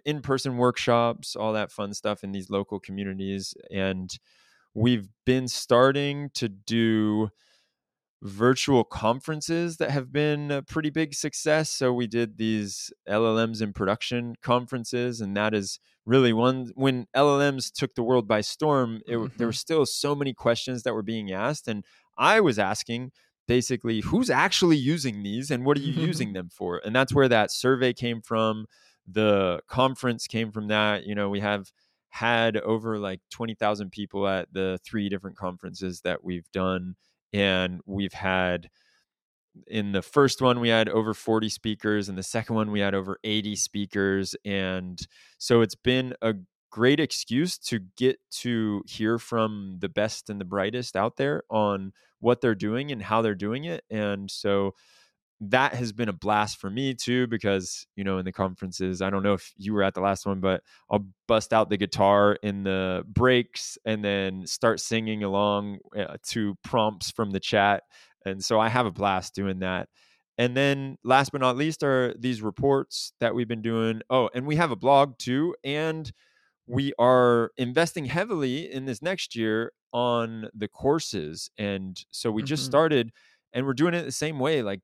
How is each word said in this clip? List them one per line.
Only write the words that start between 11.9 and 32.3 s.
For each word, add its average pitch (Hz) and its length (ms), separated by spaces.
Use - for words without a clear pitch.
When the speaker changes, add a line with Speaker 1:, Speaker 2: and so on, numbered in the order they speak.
Speaker 1:
we 120 140
did 110 300
these 110 540
L 107 200
L 113 100
Ms 113 140
in 104 120
production 117 680
conferences, 123 800
and 101 160
that 107 160
is 98 260
really 123 280
one, 123 420
when 127 380
L 143 280
L 143 100
Ms 131 200
took - 240
the 120 80
world 120 240
by 107 140
storm, 123 640
it, 120 100
Speaker 2:
Mm-hmm. 117 200
Speaker 1:
there 117 100
were 110 60
still 156 320
so 143 300
many 143 180
questions 120 500
that 120 100
were 110 100
being 104 280
asked. 113 360
And 104 180
I 190 220
was 143 200
asking, 117 520
basically, 117 540
"Who's 220 280
actually 165 480
using 131 460
these 117 280
and 123 140
what 147 120
are 143 40
you 147 120
Speaker 2:
<laughs> 160 140
Speaker 1:
using 117 260
them 90 160
for?" 90 360
And 107 100
that's 131 180
where 139 160
that 107 220
survey 127 420
came 117 280
from. 110 440
The 98 600
conference 127 600
came 113 240
from 107 160
that. 107 380
You 104 100
know, 101 140
we 101 100
have 104 320
had 113 480